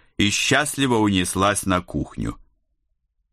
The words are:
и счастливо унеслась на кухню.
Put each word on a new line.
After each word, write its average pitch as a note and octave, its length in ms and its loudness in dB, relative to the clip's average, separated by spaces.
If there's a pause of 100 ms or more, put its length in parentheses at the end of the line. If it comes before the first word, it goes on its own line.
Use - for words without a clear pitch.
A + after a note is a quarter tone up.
(180)
и G2+ 120 2
счастливо C3+ 640 0
унеслась G2+ 720 2
на F2+ 160 0
кухню. A#1+ 580 -8 (920)